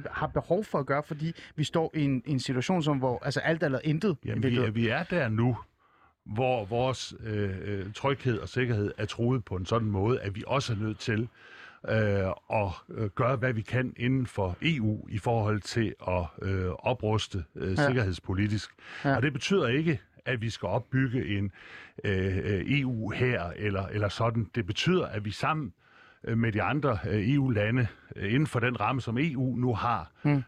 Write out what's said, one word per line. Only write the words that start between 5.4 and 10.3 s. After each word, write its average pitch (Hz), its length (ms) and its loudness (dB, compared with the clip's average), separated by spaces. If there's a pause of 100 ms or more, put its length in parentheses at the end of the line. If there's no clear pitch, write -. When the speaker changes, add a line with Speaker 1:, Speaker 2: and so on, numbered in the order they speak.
Speaker 2:
hvor 120 380 0
vores, 120 500 0 (100)
øh, 104 260 0 (120)
øh, 101 320 -4
tryghed 131 440 0
og - 100 -8
sikkerhed 117 500 0
er 110 80 -2
truet 120 380 0
på 95 120 -6
en 92 100 -4
sådan 113 220 2
måde, 101 320 2
at 98 160 -6